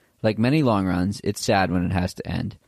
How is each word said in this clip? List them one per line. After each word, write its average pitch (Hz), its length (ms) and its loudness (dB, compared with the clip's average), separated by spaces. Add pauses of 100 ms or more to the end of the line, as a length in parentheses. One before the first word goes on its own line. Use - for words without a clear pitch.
(220)
Like 110 160 0
many 127 240 2
long 107 240 2
runs, 90 380 -2
it's - 180 -4
sad 95 300 2
when 90 140 0
it 92 80 -2
has 92 220 -2
to - 120 -10
end. - 300 -6 (100)